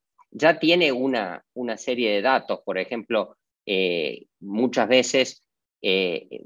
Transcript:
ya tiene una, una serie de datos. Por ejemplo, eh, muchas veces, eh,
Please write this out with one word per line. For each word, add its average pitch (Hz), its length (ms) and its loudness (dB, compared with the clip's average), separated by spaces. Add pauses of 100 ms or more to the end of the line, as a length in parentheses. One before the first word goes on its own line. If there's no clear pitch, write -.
(300)
ya 160 300 2
tiene 165 320 4
una, 120 520 -2 (100)
una 120 220 -6
serie 120 360 -2
de 101 100 0
datos. 117 420 0
Por 92 140 -4
ejemplo, 107 580 -4 (300)
eh, 87 600 -2 (120)
muchas 110 480 0
veces, 127 580 2 (380)
eh, 92 460 0 (180)